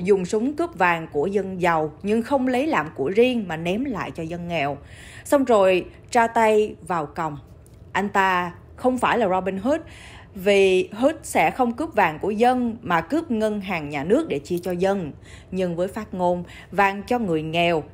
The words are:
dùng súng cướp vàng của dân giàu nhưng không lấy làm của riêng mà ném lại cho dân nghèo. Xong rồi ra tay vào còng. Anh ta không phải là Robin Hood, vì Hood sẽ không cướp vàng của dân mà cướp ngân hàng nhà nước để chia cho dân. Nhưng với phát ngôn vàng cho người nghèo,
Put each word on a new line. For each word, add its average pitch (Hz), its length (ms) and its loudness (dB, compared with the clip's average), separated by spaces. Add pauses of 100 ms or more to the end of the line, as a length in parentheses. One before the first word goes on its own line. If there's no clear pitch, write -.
dùng 190 200 4
súng 226 320 -2
cướp 339 220 -4
vàng 170 340 0
của 147 140 -2
dân 190 360 -4
giàu 160 300 2 (100)
nhưng 220 200 0
không 254 260 0
lấy 254 180 0
làm 165 280 -2
của 139 160 -2
riêng 240 380 2
mà 165 80 -6
ném 180 280 -2
lại 202 260 -6
cho 165 120 -8
dân 170 260 -8
nghèo. 143 300 -2 (460)
Xong 285 200 2
rồi 190 420 6 (240)
ra 233 160 4
tay 214 480 4 (140)
vào 165 180 -2
còng. 151 320 -6 (540)
Anh 202 160 -2
ta 185 440 2 (240)
không 254 220 0
phải 185 200 2
là 220 100 2
Robin 185 300 -2
Hood, 277 220 0 (540)
vì 190 580 4
Hood 254 300 2
sẽ 170 280 2
không 233 220 0
cướp 311 220 -6
vàng 165 240 2
của 185 120 -4
dân 240 520 2
mà 170 180 0
cướp 320 300 -2
ngân 214 300 -2
hàng 175 280 -6
nhà 143 160 -6
nước 254 240 -2
để 139 100 -4
chia 170 200 -6
cho 180 140 -6
dân. 180 400 -2 (380)
Nhưng 180 260 -4
với 180 120 -2
phát 214 260 -12
ngôn 180 300 0 (260)
vàng 196 320 0
cho 247 160 0
người 170 240 -2
nghèo, 165 400 0 (120)